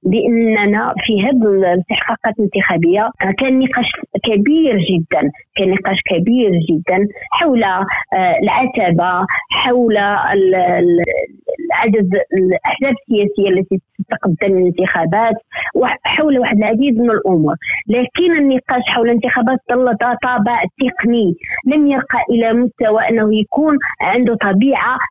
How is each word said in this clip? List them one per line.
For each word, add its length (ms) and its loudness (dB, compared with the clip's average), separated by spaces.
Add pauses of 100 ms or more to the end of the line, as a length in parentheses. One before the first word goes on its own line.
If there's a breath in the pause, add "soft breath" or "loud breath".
بأننا 920 0 (100)
في 180 0
هذه 240 2
الاستحقاقات 920 0
الانتخابية 720 0 (280)
كان 200 2
نقاش 320 -2 (320)
كبير 560 2
جدا، 520 0 (260 loud breath)
كان 140 2
نقاش 340 -2
كبير 460 2 (200)
جدا 360 0 (260 loud breath)
حول، 320 2
آه، 220 -2 (560 loud breath)
العتبة، 840 0 (240 loud breath)
حول 460 0
ال-، 580 2
ال-، 480 2 (640)
العدد 440 0 (280)
الأحزاب 640 0
السياسية 460 0
التي 320 0 (180)
تتقدم 600 -2
للانتخابات، 760 0 (400 loud breath)
وحول 640 0
واحد 180 0
العديد 420 2
من 120 2
الأمور. 440 0 (340 loud breath)
لكن 500 0
النقاش 480 0
حول 240 0
الانتخابات 480 0 (140)
ظل 140 2
ذا 360 -2
طابع 400 0 (180)
تقني، 540 0 (320 loud breath)
لم 200 4
يرقى 320 0 (120)
إلى 220 2
مستوى 560 0
أنه 320 2
يكون 380 0 (220 loud breath)
عنده 340 0
طبيعة 640 0 (120)